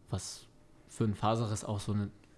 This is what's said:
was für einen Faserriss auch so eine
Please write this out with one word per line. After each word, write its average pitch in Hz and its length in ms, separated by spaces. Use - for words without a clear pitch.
was - 380
für - 140
einen 107 140
Faserriss 110 480
auch 104 160
so 104 140
eine 101 160